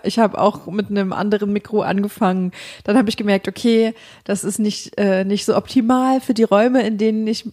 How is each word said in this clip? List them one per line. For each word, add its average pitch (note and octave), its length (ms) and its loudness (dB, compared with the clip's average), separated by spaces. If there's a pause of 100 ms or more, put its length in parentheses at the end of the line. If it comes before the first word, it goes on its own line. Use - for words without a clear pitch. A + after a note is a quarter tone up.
ich G#3 160 -2
habe G#3 200 2
auch - 280 0
mit G3+ 200 -4
einem G3+ 240 -2
anderen G3+ 400 -2
Mikro G#3 300 -2
angefangen. F#3 720 0 (320)
Dann G#3 120 2
habe A#3 120 4
ich A3+ 80 -4
gemerkt, G3+ 320 0
okay, A3+ 440 2 (300)
das G3 220 -4
ist G#3 160 -4
nicht, - 360 -4
äh, F#3+ 280 2
nicht G3 200 -2
so - 120 0
optimal B3+ 640 2
für - 120 -6
die A3+ 120 4
Räume, A3+ 420 4
in A3 100 -2
denen A3 300 0
ich A3 260 -6